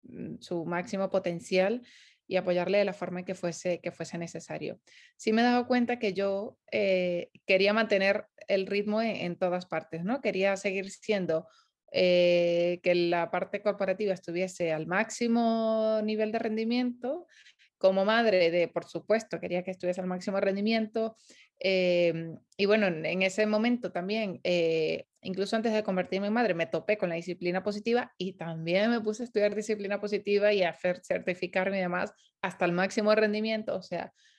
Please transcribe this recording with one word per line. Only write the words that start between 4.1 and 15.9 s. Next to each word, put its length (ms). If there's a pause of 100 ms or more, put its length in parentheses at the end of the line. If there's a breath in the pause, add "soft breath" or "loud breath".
necesario. 640 (340 loud breath)
Sí 160
me 120
he 20
dado 200
cuenta 320
que 160
yo, 440 (160)
eh, 560 (160)
quería 260
mantener 540 (240)
el 180
ritmo 340
en, 140
en 220
todas 280
partes, 380
¿no? 160
Quería 380
seguir 340
siendo, 560 (460 soft breath)
eh, 920
que 120
la 360
parte 300
corporativa 520
estuviese 600
al 140
máximo 1160